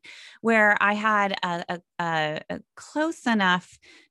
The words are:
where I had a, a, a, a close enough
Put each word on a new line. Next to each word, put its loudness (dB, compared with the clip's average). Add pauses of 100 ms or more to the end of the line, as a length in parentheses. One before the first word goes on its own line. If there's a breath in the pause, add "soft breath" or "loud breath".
(400 loud breath)
where 4
I 2
had 0
a, -4
a, -6 (200)
a, -2 (100)
a -10 (140)
close -6
enough 0 (320 loud breath)